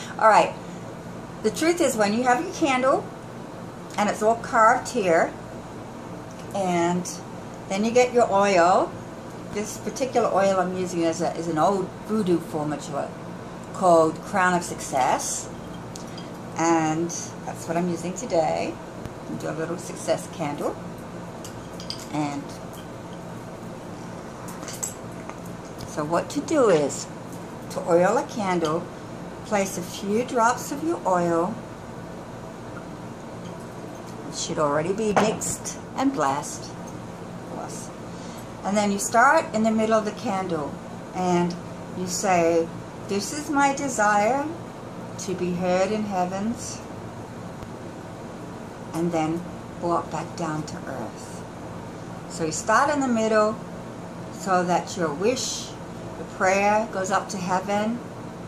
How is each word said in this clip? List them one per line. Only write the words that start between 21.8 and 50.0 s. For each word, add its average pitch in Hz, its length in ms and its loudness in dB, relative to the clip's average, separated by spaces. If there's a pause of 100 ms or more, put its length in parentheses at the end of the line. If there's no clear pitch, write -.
And 143 300 -2 (3500)
so 151 180 -4
what 170 260 0
to 285 100 -2
do 277 280 6
is 147 380 4 (640)
to - 80 -4 (100)
oil 180 280 8
a 302 100 2
candle, 175 560 0 (600)
place 196 320 0
a 180 40 -4
few 202 420 0
drops 240 480 2
of 294 120 -4
your 339 240 0
oil. 175 480 4 (2750)
It - 80 -8
should 165 220 -2
already 156 340 2
be 214 200 0
mixed - 640 0 (180)
and 269 180 2
blessed, 143 520 0
of - 880 -12
course. - 340 -8 (720)
And 196 140 0
then 208 140 4
you 202 80 0
start 285 540 6
in 220 100 2
the 220 80 4
middle 220 240 4
of 214 100 4
the 208 60 0
candle 175 600 -2 (440)
and 180 400 2 (420)
you 185 100 -4
say, 170 600 4 (400)
"This 202 260 -2
is 294 160 -4
my 277 240 6
desire 233 720 4 (760)
to - 140 -4
be 180 220 0
heard 185 360 2
in 214 140 0
heavens," 196 760 -2 (2250)
and 170 180 0
then 165 300 0 (400)
brought 170 300 0